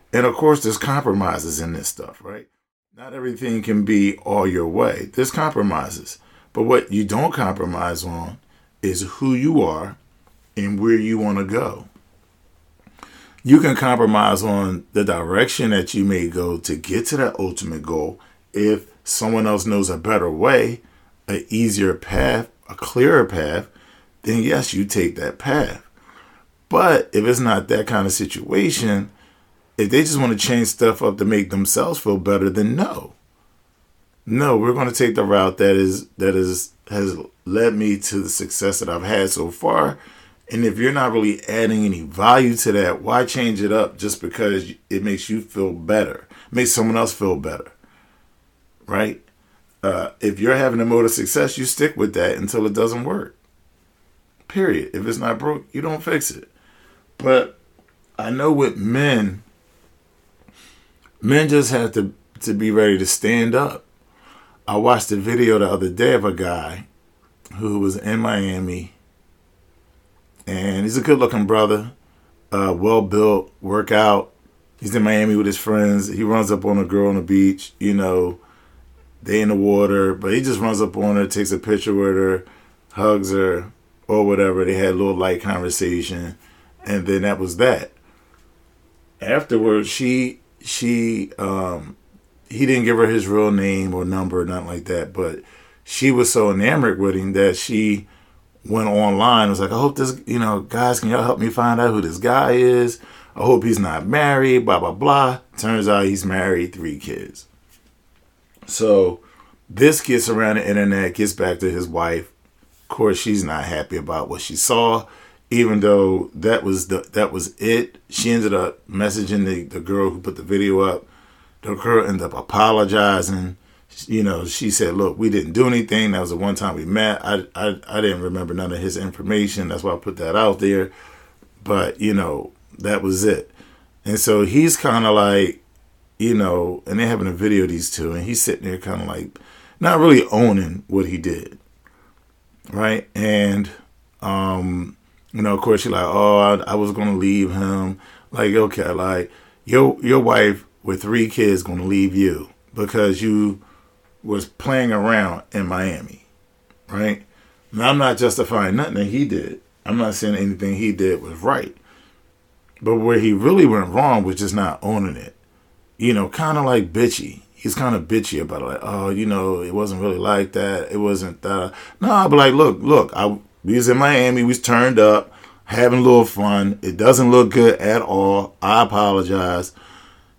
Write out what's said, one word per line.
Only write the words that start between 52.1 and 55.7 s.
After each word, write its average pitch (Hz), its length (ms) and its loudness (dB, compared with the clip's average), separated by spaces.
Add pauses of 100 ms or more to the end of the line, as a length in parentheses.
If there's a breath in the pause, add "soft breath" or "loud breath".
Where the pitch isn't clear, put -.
that 90 220 0
until 107 300 -2
it 104 80 -4
doesn't 117 300 0
work. 185 320 -8 (1120)
Period. 160 480 -2
If 98 120 -8
it's 113 120 -4
not 117 200 -4
broke, 151 340 -6